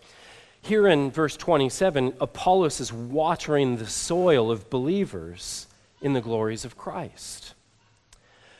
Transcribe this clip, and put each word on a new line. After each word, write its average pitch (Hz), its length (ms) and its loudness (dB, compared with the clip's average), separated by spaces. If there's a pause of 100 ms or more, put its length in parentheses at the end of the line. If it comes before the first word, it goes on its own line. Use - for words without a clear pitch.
(600)
Here 208 280 4
in 143 240 4
verse 151 240 0
twenty-seven, 143 840 2
Apollos 180 600 0
is 117 120 -8
watering 139 840 0
the 110 100 -6
soil 156 640 2
of 110 200 -4
believers 127 1000 -4 (340)
in 139 120 0
the 127 60 0
glories 110 440 -4
of 117 120 -16
Christ. - 760 -14 (1040)